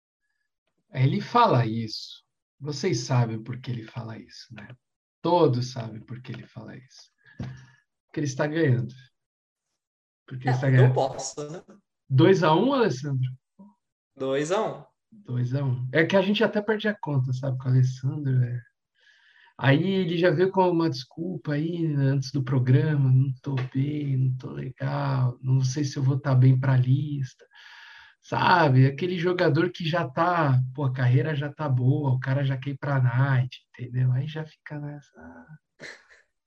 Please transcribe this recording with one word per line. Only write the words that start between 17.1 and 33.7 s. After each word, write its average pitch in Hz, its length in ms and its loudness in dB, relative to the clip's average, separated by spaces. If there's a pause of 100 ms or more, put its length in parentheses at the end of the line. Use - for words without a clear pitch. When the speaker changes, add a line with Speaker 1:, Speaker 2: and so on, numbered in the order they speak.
Speaker 1:
sabe, 127 240 -6
com - 100 -10
o 127 60 0
Alessandro, 131 680 0
é. 120 200 -4 (1000)
Aí 139 240 4
ele 185 360 0
já 180 100 4
veio 180 220 2
com 185 180 2
uma 165 180 2
desculpa 151 680 -8
aí, 165 340 -4
né, 143 180 0
antes 135 260 -2
do 135 120 -2
programa: 131 680 2
"Não 131 300 4
tô 139 140 -6 (180)
bem, 143 420 -2
não 131 220 0
tô 147 140 -12
legal, 139 880 -4
não 131 200 2
sei 139 220 0
se 139 140 -6
eu 139 60 -2
vou 135 160 2
tá 135 160 0
bem 131 240 6
pra 135 180 2
lista." 139 680 0 (760)
Sabe? 131 640 4
Aquele 175 320 -2
jogador 175 540 0
que 170 160 -8
já 156 200 -2
tá, 160 540 2 (140)
pô, 147 80 -4
a 127 100 -2
carreira 135 400 2
já 143 180 -4
tá 156 160 -6
boa, 135 440 0
o 127 80 0
cara 135 240 -2
já 135 120 -2
quer 131 160 -8
ir 139 60 -8
pra 139 240 -2
night, 127 600 0 (120)